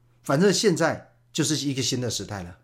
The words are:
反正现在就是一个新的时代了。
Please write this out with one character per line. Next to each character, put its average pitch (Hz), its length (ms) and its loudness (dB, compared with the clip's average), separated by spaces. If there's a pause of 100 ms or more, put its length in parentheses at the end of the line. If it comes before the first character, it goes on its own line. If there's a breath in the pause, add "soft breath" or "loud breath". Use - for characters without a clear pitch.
(240)
反 143 180 2
正 202 100 6
现 185 240 2
在 147 380 -2 (180)
就 156 140 0
是 156 100 0 (100)
一 143 80 -2
个 131 80 -4
新 127 200 -2
的 120 80 -2
时 101 160 -6
代 95 180 -10
了。 87 200 -16